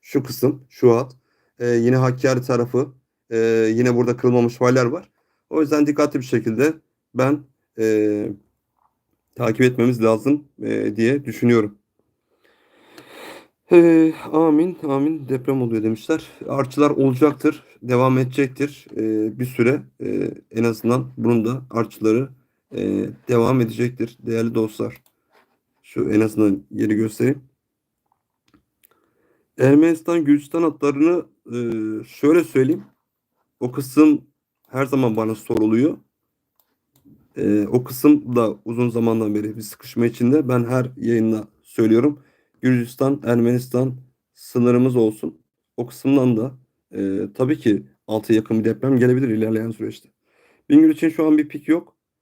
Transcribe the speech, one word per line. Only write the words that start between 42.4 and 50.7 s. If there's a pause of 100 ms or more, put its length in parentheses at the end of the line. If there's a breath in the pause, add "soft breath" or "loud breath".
Gürcistan,
Ermenistan (380)
sınırımız
olsun. (360)
O
kısımdan
da, (340)
e,
tabii
ki (220)
altıya
yakın
bir
deprem
gelebilir
ilerleyen
süreçte. (600)
Bingöl